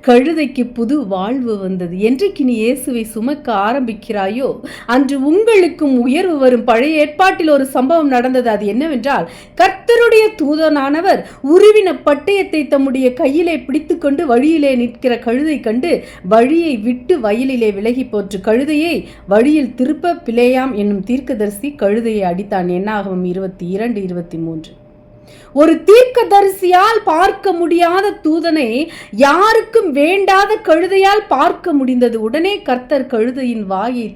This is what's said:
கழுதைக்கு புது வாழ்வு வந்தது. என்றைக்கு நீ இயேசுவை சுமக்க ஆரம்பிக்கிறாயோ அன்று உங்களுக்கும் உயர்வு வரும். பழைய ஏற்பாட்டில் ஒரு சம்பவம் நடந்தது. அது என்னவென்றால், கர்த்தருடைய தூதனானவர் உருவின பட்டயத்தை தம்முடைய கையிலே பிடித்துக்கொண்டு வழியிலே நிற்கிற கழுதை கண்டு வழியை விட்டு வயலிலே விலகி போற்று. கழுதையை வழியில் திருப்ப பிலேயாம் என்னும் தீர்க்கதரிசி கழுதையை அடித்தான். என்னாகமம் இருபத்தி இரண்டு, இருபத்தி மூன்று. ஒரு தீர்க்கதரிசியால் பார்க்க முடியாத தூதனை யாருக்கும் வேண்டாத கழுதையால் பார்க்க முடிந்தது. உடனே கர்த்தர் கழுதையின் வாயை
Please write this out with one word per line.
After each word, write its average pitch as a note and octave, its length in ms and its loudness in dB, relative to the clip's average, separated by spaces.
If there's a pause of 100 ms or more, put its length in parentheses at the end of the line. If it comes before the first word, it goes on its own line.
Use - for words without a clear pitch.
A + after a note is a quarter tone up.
கழுதைக்கு C4 640 0
புது A#3 340 -4
வாழ்வு G#3+ 500 -4
வந்தது. F#3 420 -6
என்றைக்கு C4+ 460 0
நீ B3 80 0
இயேசுவை A#3+ 500 -2
சுமக்க A#3+ 500 -6
ஆரம்பிக்கிறாயோ G#3+ 1040 -4 (260)
அன்று C4 400 0
உங்களுக்கும் E4+ 760 2
உயர்வு D#4 360 0
வரும். B3+ 260 2
பழைய B3+ 360 0
ஏற்பாட்டில் E4 500 0
ஒரு C#4 160 2
சம்பவம் C#4+ 420 0
நடந்தது. B3 420 0
அது G#3 160 -2
என்னவென்றால், A#3+ 640 -2 (280)
கர்த்தருடைய G#4+ 800 4
தூதனானவர் D4+ 880 0 (200)
உருவின F#4+ 600 6
பட்டயத்தை D#4 640 0
தம்முடைய C4 460 0
கையிலே D#4 460 0
பிடித்துக்கொண்டு D4+ 680 -2
வழியிலே C#4 500 2
நிற்கிற A#3 440 -2
கழுதை C4+ 400 -2
கண்டு B3 440 -2 (200)
வழியை C4 540 2
விட்டு B3 400 -2
வயலிலே A3+ 560 -2
விலகி A#3+ 320 -4
போற்று. G3+ 340 -6
கழுதையை C#4+ 680 -2 (220)
வழியில் C4+ 480 2
திருப்ப D#4 380 -2
பிலேயாம் B3+ 600 0
என்னும் G3+ 300 -2
தீர்க்கதரிசி B3 720 -6
கழுதையை A3 460 -2
அடித்தான். F#3 460 -4
என்னாகமம் F#3+ 580 -4
இருபத்தி F#3 420 -6
இரண்டு, G#3 360 -4
இருபத்தி F3 340 -8
மூன்று. E3 340 -8 (840)
ஒரு D#4 320 2
தீர்க்கதரிசியால் G4+ 1200 4
பார்க்க F#4+ 460 0
முடியாத E4+ 720 0
தூதனை D#4 640 -2 (240)
யாருக்கும் G4 800 2
வேண்டாத F#4+ 720 2
கழுதையால் F#4+ 640 2
பார்க்க D#4 460 0
முடிந்தது. B3 480 0
உடனே D#4+ 400 -2
கர்த்தர் B3+ 460 -2
கழுதையின் A#3+ 580 -4
வாயை G#3 500 -6